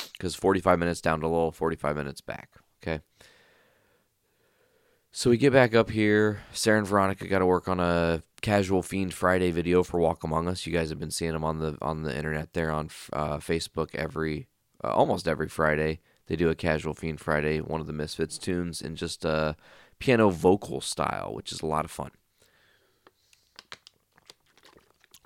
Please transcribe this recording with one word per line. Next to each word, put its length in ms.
'cause 160
forty-five 440
minutes 240
down 180
to 80
Lowell, 240
forty-five 420
minutes 280
back, 300
okay? 200
So 140
we 60
get 160
back 240
up 140
here. 520
Sarah 260
and 100
Veronica 400
gotta 180
work 220
on 100
a 460
Casual 420
Fiend 320
Friday 380
video 320
for 160
Walk 240
Among 240
Us. 180
You 60
guys 180
have 80
been 140
seeing 220
them 100
on 160
the, 200
on 220
the 140
internet 360
there 200
on, 180
uh, 240
Facebook 580
every, 540
uh, 60
almost 400
every 200
Friday. 520
They 80
do 140
a 80
Casual 380
Fiend 260
Friday, 400
one 200
of 60
the 60
Misfits 460
tunes, 440
in 140
just 280
a 300
piano 300
vocal 500
style, 520
which 200
is 100
a 40
lot 180
of 80
fun. 180